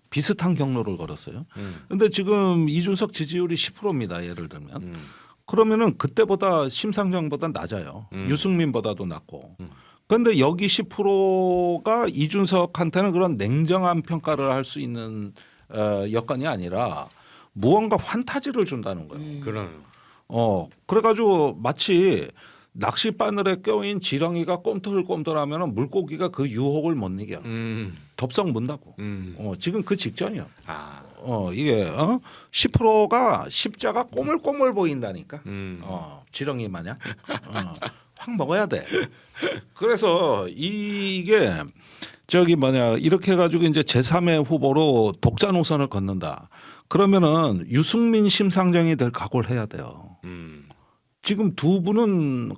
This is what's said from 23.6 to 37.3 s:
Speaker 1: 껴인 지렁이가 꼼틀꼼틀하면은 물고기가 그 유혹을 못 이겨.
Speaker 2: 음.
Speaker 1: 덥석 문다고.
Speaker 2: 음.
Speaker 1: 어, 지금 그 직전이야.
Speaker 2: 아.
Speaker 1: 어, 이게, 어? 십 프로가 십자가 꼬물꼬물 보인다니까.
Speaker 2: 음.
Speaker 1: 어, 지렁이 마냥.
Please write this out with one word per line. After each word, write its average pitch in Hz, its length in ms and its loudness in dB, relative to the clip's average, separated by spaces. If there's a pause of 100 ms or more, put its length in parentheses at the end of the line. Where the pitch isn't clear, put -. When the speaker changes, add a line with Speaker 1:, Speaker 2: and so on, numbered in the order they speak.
Speaker 1:
껴인 208 360 -2
지렁이가 170 580 -2
꼼틀꼼틀하면은 170 1160 -2
물고기가 151 540 -2
그 143 220 -4
유혹을 143 440 0
못 104 160 -4 (100)
이겨. 104 260 -10
Speaker 2:
음. 113 520 -8 (180)
Speaker 1:
덥석 135 360 -2
문다고. 117 480 -6
Speaker 2:
음. 101 400 -10
Speaker 1:
어, 104 180 -6
지금 196 240 -4
그 208 140 -2
직전이야. 175 500 -6 (220)
Speaker 2:
아. 73 340 -14 (160)
Speaker 1:
어, 107 340 -4
이게, 117 340 2
어? 160 340 0 (320)
십 - 220 0
프로가 220 760 4
십자가 - 540 -2
꼬물꼬물 277 720 0
보인다니까. 143 720 -4
Speaker 2:
음. 98 340 -10
Speaker 1:
어, 131 500 -12
지렁이 131 360 -6
마냥. 92 320 -10 (480)